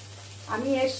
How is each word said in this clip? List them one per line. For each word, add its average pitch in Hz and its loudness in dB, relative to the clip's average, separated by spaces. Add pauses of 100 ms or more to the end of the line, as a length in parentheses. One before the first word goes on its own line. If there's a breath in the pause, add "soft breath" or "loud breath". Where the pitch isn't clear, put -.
(540)
আমি 247 0 (140)
এর 262 4